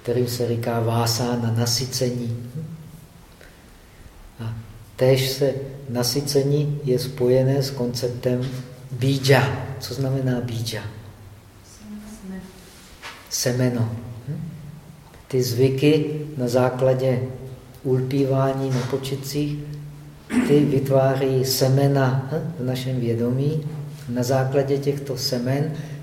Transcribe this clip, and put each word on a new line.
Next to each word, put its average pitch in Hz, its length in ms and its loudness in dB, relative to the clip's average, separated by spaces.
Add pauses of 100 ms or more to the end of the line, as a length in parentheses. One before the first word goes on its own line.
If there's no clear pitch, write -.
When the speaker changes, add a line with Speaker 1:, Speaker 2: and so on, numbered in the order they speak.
Speaker 1:
kterým 120 240 2
se 117 200 -2
říká 117 320 0
vásána, 117 720 0
nasycení. 120 960 0 (1900)
A 113 160 -8 (400)
též 131 340 4
se 135 240 0 (360)
nasycení 143 920 0
je 123 160 2
spojené 131 640 2
s - 80 -2
konceptem 123 760 -2 (420)
bídža. 131 760 2 (140)
Co - 140 -10
znamená 131 480 0
bídža? 113 420 -6 (1400)
Speaker 2:
Semeno. 190 220 -12 (880)
Speaker 1:
Semeno. 123 680 2 (320)
Hm? 151 220 -6 (760)
Ty 127 160 2
zvyky 135 760 4 (180)
na 123 100 0
základě 131 720 4 (640)
ulpívání 135 840 2
na 131 120 2
počitcích, 147 760 -2 (880)
ty 147 120 6
vytváří 135 840 4
semena, 135 840 4
hm, 160 280 -4
v 123 40 -4
našem 127 360 -2
vědomí. 123 680 0 (400)
Na 123 140 0
základě 135 540 2
těchto 139 400 -2
semen 135 560 0 (300)